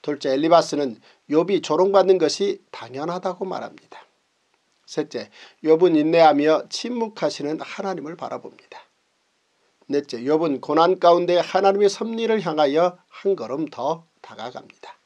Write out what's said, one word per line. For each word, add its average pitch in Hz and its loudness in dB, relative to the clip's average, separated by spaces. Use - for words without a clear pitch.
둘째, 143 -4
엘리바스는 147 2
욥이 170 2
조롱받는 185 4
것이 180 -2
당연하다고 175 -8
말합니다. - -12
셋째, 143 -8
욥은 160 4
인내하며 156 4
침묵하시는 208 -6
하나님을 175 -10
바라봅니다. - -16
넷째, 139 -4
욥은 143 -2
고난 170 2
가운데 175 4
하나님의 196 2
섭리를 220 -4
향하여 156 0
한 196 -4
걸음 127 -8
더 156 -6
다가갑니다. - -16